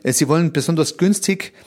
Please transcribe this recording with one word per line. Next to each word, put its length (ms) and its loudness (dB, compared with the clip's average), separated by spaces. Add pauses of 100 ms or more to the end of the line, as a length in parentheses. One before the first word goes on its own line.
äh, 80 0
Sie 160 0
wollen 240 2
besonders 440 -2
günstig, 560 0 (140)